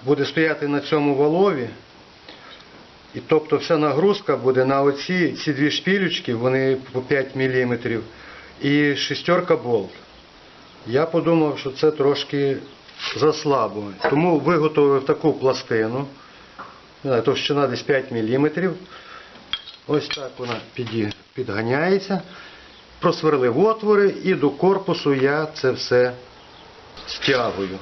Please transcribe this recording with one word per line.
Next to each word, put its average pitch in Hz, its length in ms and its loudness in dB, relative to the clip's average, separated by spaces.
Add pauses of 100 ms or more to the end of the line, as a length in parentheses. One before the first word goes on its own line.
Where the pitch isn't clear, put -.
буде 139 200 2
стояти 151 440 -2
на 143 120 0
цьому 147 340 0
валові, 151 540 2 (1500)
і 113 60 -10
тобто 151 360 0
вся 156 220 0
нагрузка 151 580 2
буде 127 280 2
на 139 180 2
оці, 143 500 0
ці - 200 -4
дві 139 180 0
шпілючки, 180 640 -2
вони 131 420 0 (160)
по 127 80 -2
п'ять 135 360 -2
міліметрів, 127 680 0 (580)
і 143 360 2
шістерка 175 600 0
болт. 110 340 -2 (960)
Я 135 200 2
подумав, 160 520 2
що 135 120 -8
це 156 200 2
трошки 139 680 0 (600)
заслабо. 117 680 0 (260)
Тому 165 280 2
виготовив 147 680 2
таку 151 280 2
пластину. 123 760 -2 (1000)
Не 135 60 -2
знаю, 117 120 2
товщина 139 440 0
десь 123 160 -4
п'ять 131 280 0
міліметрів. 143 640 0 (1120)
Ось 143 220 -2
так 135 300 -10
вона 120 180 -6 (200)
піді-, 110 360 -4 (220)
підганяється. 156 880 -2 (800)
Просверлив 147 580 2
отвори 208 560 4 (100)
і 185 100 2
до 139 160 2
корпусу 175 640 0
я 143 320 2
це 135 240 -2
все 123 420 2 (960)
стягую. 98 760 -2